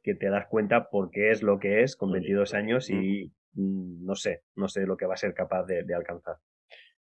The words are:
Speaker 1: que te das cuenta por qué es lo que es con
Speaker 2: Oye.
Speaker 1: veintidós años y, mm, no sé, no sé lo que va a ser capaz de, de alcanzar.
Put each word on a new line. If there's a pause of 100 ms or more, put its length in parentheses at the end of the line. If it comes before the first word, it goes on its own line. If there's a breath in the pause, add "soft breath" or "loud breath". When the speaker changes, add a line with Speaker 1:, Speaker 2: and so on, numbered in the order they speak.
Speaker 1:
que
te
das
cuenta
por
qué
es
lo
que
es
con
Speaker 2:
Oye.
Speaker 1:
veintidós
años
y, (200)
mm,
no
sé, (140)
no
sé
lo
que
va
a
ser
capaz
de,
de
alcanzar. (800 soft breath)